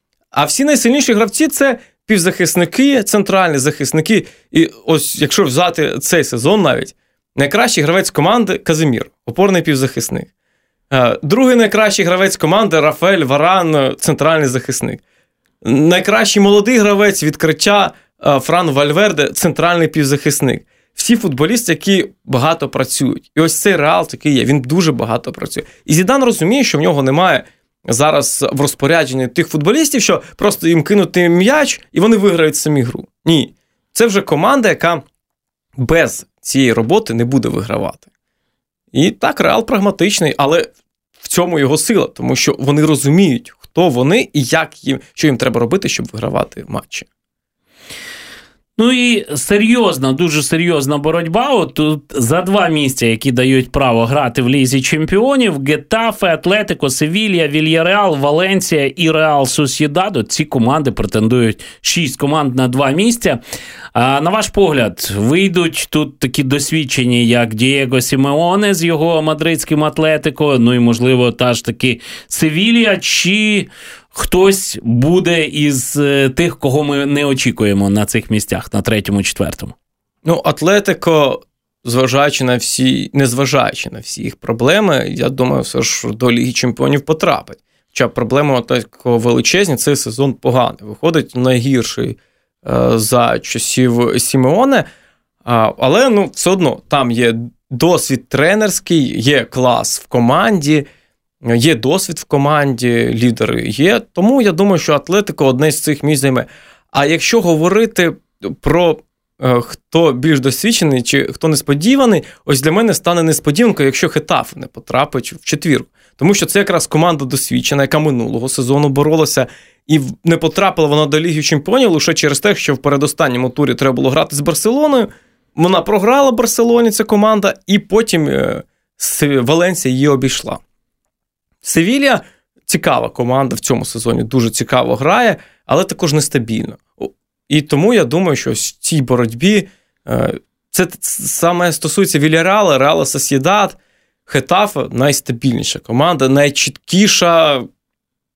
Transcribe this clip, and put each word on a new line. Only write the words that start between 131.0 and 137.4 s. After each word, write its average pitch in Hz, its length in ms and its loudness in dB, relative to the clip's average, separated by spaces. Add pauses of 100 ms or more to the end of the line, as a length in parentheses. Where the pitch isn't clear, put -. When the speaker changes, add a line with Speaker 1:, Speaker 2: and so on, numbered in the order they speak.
Speaker 1:
Севілья 240 600 0 (440)
цікава 120 440 0
команда 127 480 -2
в - 40 -10
цьому 117 240 -2
сезоні, 117 380 -4
дуже 117 280 0
цікаво 123 460 -2
грає, 190 400 0 (300)
але 170 180 0
також 170 280 -4
нестабільно. 113 640 -2 (200)
О, - 120 -8 (400)